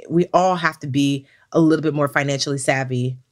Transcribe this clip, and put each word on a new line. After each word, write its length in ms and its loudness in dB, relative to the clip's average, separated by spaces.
we 240 2
all 220 4
have 260 -2
to 60 -10
be 400 -2
a 80 0
little 240 4
bit 120 -2
more 120 0
financially 520 -2
savvy 600 -2